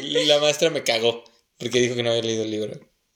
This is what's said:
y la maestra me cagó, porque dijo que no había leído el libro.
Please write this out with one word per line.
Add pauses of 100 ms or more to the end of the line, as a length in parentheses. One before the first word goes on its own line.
y
la
maestra
me
cagó, (340)
porque
dijo
que
no
había
leído
el
libro. (360)